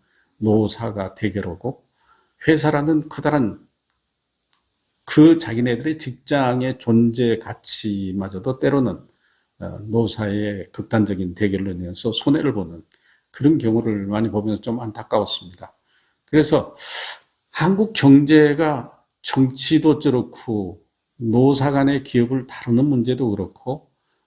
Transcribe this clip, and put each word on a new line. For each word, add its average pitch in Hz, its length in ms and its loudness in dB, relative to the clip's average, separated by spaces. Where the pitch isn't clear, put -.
노사가 104 800 -2
대결하고 98 680 -8
회사라는 151 640 0
커다란 139 560 -2
그 160 320 8
자기네들의 123 600 -4
직장의 127 800 -2
존재 117 580 2
가치마저도 98 1200 -8
때로는, 131 400 0
어, 90 280 -12
노사의 104 840 -4
극단적인 95 640 -2
대결로 98 360 -2
인해서 90 400 -8
손해를 143 420 0
보는 85 300 -8
그런 147 260 2
경우를 110 500 -2
많이 107 220 -2
보면서 104 320 -4
좀 120 180 -6
안타까웠습니다. 104 960 -8
그래서 151 500 2
한국 196 420 0
경제가 147 1000 4
정치도 147 800 2
그렇고 110 840 -4
노사 135 560 2
간의 139 320 0
기업을 123 440 0
다루는 123 380 0
문제도 123 460 0
그렇고 101 600 -8